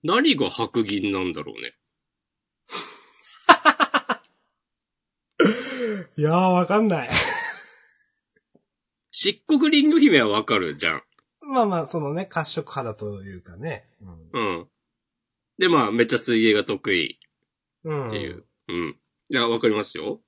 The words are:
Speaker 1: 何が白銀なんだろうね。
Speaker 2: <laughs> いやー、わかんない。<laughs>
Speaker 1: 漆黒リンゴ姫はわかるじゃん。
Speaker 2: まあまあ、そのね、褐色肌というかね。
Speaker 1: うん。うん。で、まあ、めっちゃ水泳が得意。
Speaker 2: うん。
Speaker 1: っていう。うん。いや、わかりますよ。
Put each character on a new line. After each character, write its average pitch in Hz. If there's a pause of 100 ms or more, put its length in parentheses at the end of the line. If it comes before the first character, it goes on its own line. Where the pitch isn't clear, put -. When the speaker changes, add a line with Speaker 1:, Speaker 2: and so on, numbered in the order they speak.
Speaker 1:
何 233
が 101
白 117
銀 104
な 95
ん 90
だ 76
ろ 60
う 58
ね。 60 (1700)
Speaker 2:
<laughs> -
い 151
や 151
ー、 -
わ 180
か 196
ん 226
な 156
い。 120 (920)
<laughs> -
Speaker 1:
漆 -
黒 302
リ 294
ン 302
ゴ 320
姫 202
は 110
わ 104
か 107
る 82
じ 80
ゃ 80
ん。 64 (380)
Speaker 2:
ま 269
あ 220
ま 185
あ、 147
そ 170
の 143
ね、 185
褐 165
色 -
肌 120
と 104
い 95
う 87
か 87
ね。 135 (120)
Speaker 1:
う 95
ん。 82
う 117 (200)
ん。 - (880)
で、 185
ま 143
あ、 101
め 117
っ -
ち 117
ゃ -
水 113
泳 110
が 104
得 101
意。 85 (640)
Speaker 2:
う 156
ん。 135
Speaker 1:
っ -
て 107
い 69
う。 - (220)
う 85
ん。 85 (300)
い 135
や、 120
わ 117
か 123
り 107
ま 107
す -
よ。 156